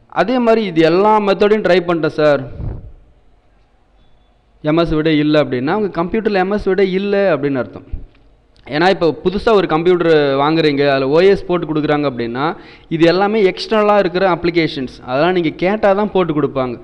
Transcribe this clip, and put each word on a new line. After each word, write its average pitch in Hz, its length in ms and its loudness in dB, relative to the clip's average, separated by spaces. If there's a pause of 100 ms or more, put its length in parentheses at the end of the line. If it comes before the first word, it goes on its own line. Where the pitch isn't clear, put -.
அதே 226 320 -2
மாதிரி 226 260 2
இது 165 160 0
எல்லா 190 380 4
மெத்தடையும் 202 480 2
ட்ரை 180 200 4
பண்ணிட்டேன் 160 340 -2
சார், 139 320 0 (2000)
எம் 151 160 0
எஸ் 165 160 0
வேர்டே 156 320 0
இல்ல 151 180 2
அப்படின்னா, 131 300 -4
உங்க 180 300 -4
கம்ப்யூட்டர்ல 196 420 -2
எம் 190 60 -4
எஸ் 208 180 -2
வேர்டே 190 180 2 (120)
இல்ல 196 380 0
அப்படின்னு 139 260 -2
அர்த்தம். - 380 -12 (640)
ஏன்னா 156 220 0
இப்போ 175 180 0 (160)
புதுசா 202 300 0
ஒரு 185 140 2
கம்ப்யூட்டர் 165 440 2 (320)
வாங்குறீங்க, 147 460 2
அதுல 135 180 0
ஓ 151 120 2
எஸ் 190 260 4
போட்டு 175 220 -2
கொடுக்குறாங்க 151 420 -2
அப்படின்னா 123 480 -6 (320)
இது 160 160 2
எல்லாமே 202 340 2 (100)
எக்ஸ்டர்னலா 208 540 0
இருக்கிற 180 320 0
அப்ளிகேஷன்ஸ், 156 580 -2 (120)
அதெல்லாம் 147 320 0
நீங்க 160 120 0 (140)
கேட்டா 202 300 2
தான் 202 180 -2
போட்டு 160 300 0
கொடுப்பாங்க. 127 420 -2